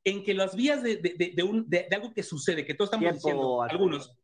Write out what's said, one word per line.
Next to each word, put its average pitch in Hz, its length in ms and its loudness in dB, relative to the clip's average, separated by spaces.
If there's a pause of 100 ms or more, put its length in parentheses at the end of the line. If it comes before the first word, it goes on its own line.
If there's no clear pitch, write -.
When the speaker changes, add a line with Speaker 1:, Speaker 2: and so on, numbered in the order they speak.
Speaker 1:
en 196 200 0
que 196 120 0
las 190 200 0
vías 262 300 2
de, 226 120 2
de, 170 220 -2
de, 175 160 0
de 175 80 0
un, 220 260 0
de, 175 220 2
de 190 60 2
algo 226 180 -6
que 196 80 -4
sucede, 156 420 -2
que 151 100 -6
todos 196 140 0
estamos 220 140 0
Speaker 2:
Tiempo, 170 160 2
Speaker 1:
diciendo, 131 440 0
Speaker 2:
Alfredo. 156 180 -2
Speaker 1:
algunos, 156 420 0